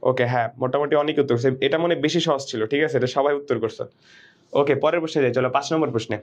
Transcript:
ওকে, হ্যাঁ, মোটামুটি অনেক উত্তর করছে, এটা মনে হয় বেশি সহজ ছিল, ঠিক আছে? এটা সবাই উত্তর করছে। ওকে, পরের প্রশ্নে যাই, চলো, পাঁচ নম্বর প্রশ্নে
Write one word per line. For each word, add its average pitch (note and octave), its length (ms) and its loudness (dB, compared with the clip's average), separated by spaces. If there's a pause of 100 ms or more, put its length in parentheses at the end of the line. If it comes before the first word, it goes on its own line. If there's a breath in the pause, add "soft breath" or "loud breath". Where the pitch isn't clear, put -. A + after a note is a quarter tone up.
ওকে, B2+ 220 2
হ্যাঁ, A#2+ 160 0 (160)
মোটামুটি C#3+ 300 0 (100)
অনেক D3+ 180 -2
উত্তর C#3 140 2
করছে, A#2+ 140 2 (160)
এটা C#3+ 160 2
মনে E3+ 120 2
হয় D#3+ 120 -4
বেশি D#3 220 2
সহজ C#3 240 0
ছিল, A2+ 100 -4 (100)
ঠিক C#3+ 160 0
আছে? C3 120 -4
এটা A#2+ 180 0
সবাই C#3+ 220 2
উত্তর C#3+ 240 -2
করছে। A2 200 -6 (680 soft breath)
ওকে, C#3+ 200 2 (100)
পরের D#3+ 200 2
প্রশ্নে D#3+ 200 -2
যাই, B2 140 2
চলো, B2+ 180 0
পাঁচ C#3+ 180 0
নম্বর D#3 220 0
প্রশ্নে A2 280 -4